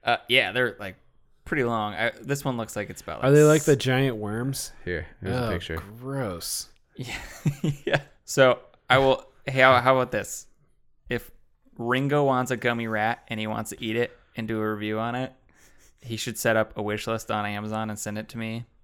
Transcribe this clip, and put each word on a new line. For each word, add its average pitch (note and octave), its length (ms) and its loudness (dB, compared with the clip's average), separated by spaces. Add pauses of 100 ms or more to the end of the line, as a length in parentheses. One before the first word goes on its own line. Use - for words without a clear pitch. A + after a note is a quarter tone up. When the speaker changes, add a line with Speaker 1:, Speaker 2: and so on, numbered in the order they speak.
Speaker 1:
Uh, A#2+ 140 2 (120)
yeah, A2+ 220 4
they're, A#2+ 280 0
like, F#2+ 160 -10 (480)
pretty D3+ 200 0
long. A2 320 -2
I, A2 160 0 (100)
this C#3 240 -4
one C3 100 -2
looks A2+ 200 -8
like G#2 140 -6
it's F2+ 120 -14
about, E2 200 -10
like, C3+ 100 4
Speaker 2:
Are - 20 8
they D3+ 100 10
like D3+ 180 8
Speaker 1:
s- - 40 -4
Speaker 2:
the D3 100 6
giant B2+ 420 0
worms? A2+ 540 -4 (140)
Speaker 3:
Here, E2 220 -6 (140)
here's B2 140 -4
Speaker 2:
Oh, B2 140 -2
Speaker 3:
a - 20 -2
picture. E2 300 -6 (180)
Speaker 2:
gross. B2 720 -6
Speaker 1:
<laughs> - 220 -20
Yeah. - 200 -10 (720)
Yeah. - 160 -6 (240)
So C3 340 4 (300)
I C3 80 6
will. C3+ 280 4 (200)
Hey, C3+ 160 2
how, C3 180 8
how C3 180 4
about B2 140 0
this? - 360 -6 (600)
If A#2+ 220 -6 (460)
Ringo C3+ 480 2
wants B2+ 260 2
a A#2+ 60 0
gummy A#2 300 -2
rat A2 420 -2
and A2 100 -6
he G#2+ 80 -4
wants A2 220 -6
to - 120 -12
eat A2+ 140 -2
it A#2+ 160 0 (240)
and A2 140 -6
do A2+ 100 -2
a G#2+ 140 0
review G#2+ 260 -4
on A#2 160 -4
it, B2+ 160 -6 (680)
he A#2 160 -8
should A2 200 -6
set A2 200 2
up A2 200 0
a G#2+ 60 -4
wish G#2 240 -4
list A2+ 240 -4
on G#2 140 -2
Amazon G#2+ 440 -6
and G#2 80 -8
send G#2 200 -8
it A2 120 -8
to A#2 80 -12
me A#2 280 -8 (180)